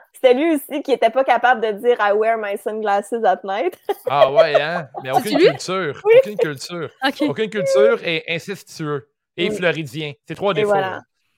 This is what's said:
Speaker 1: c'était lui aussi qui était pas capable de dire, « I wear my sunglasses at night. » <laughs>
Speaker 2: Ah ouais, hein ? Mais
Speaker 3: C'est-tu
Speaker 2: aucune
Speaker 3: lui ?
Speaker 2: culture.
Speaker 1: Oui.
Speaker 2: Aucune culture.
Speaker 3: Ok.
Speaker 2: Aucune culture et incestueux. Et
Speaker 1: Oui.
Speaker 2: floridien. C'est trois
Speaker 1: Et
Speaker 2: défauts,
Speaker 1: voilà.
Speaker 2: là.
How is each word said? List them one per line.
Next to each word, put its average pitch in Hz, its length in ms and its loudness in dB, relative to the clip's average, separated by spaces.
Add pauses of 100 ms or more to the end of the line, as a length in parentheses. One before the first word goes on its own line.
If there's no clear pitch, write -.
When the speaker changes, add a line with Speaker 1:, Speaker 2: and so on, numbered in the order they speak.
(140)
Speaker 1:
c'était 254 220 4
lui 320 200 2
aussi 285 280 -6
qui 277 80 -4
était 226 180 2
pas 262 140 0
capable 247 360 2
de 220 120 -2
dire, « 226 280 0
I 208 120 2
wear 220 260 0
my 202 180 -6
sunglasses 214 580 -4
at 208 300 2
night. » 214 320 -4 (220)
<laughs> - 100 -14
Speaker 2:
Ah 139 240 4
ouais, 151 300 4
hein ? 160 260 -6 (160)
Mais 127 120 -8
Speaker 3:
C'est-tu - 140 0
Speaker 2:
aucune 269 100 0
Speaker 3:
lui ? 370 80 6
Speaker 2:
culture. - 580 -4
Speaker 1:
Oui. 440 140 6
Speaker 2:
Aucune 214 180 2
culture. 151 520 -6 (140)
Speaker 3:
Ok. 269 120 -2 (140)
Speaker 2:
Aucune 220 200 -4
culture 196 540 2
et 165 240 -4
incestueux. 160 840 -8 (280)
Et 180 120 -2
Speaker 1:
Oui. 214 60 -6
Speaker 2:
floridien. 156 580 -4 (140)
C'est 160 80 -12
trois 196 160 -2
Speaker 1:
Et 175 40 -2
Speaker 2:
défauts, 208 140 0
Speaker 1:
voilà. 196 220 0
Speaker 2:
là. - 100 -12 (360)